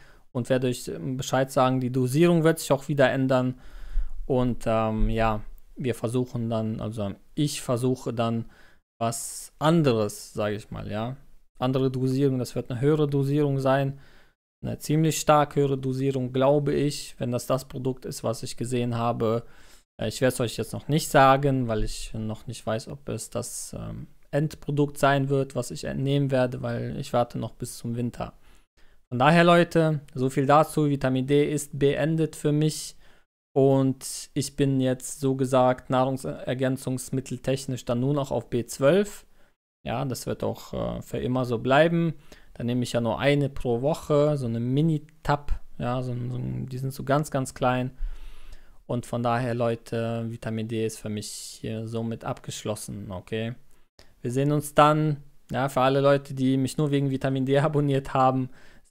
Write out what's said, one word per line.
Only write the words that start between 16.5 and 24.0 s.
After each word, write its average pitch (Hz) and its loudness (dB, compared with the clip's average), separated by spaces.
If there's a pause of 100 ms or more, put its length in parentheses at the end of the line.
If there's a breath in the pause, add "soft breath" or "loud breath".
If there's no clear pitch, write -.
ich, 143 -2
wenn 120 -4
das 120 -4
das 131 -2
Produkt 131 -6
ist, - -8
was 113 -4
ich - -10
gesehen 120 -2
habe. 117 0 (520 soft breath)
Äh, 113 -4
ich - -8
werd's 127 2
euch 113 -2
jetzt 113 -6
noch - -10
nicht 156 0
sagen, 135 6
weil 110 0
ich - -8
noch 110 -6
nicht - -10
weiß, 113 -4
ob 143 -14
es 113 -8
das, - -8
ähm, 113 -10 (240)